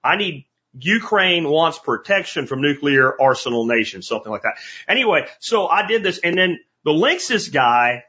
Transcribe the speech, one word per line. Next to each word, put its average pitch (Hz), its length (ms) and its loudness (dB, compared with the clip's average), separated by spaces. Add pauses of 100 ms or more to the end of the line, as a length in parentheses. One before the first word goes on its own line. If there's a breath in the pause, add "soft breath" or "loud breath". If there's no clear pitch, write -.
I 160 140 2
need, 160 300 -6 (320)
Ukraine 185 680 0
wants 156 320 2
protection 175 680 -2
from 131 160 -4
nuclear 139 580 2
arsenal 127 460 2
nations, 110 420 -2
something 107 240 -6
like 101 100 -8
that. 113 120 -4 (340 loud breath)
Anyway, 208 380 2 (120 loud breath)
so 208 280 -2
I 190 200 0
did 220 160 0
this, 190 160 -2
and 175 200 -2
then 180 220 0 (220)
the 151 100 0
Linksys 233 600 0
guy 120 560 2